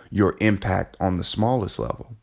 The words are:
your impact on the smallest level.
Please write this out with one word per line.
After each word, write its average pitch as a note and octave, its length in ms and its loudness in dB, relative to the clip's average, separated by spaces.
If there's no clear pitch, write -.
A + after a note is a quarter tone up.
your G2 280 2
impact G2 600 0
on F#2 180 0
the E2+ 60 -2
smallest A2 560 -2
level. - 440 -8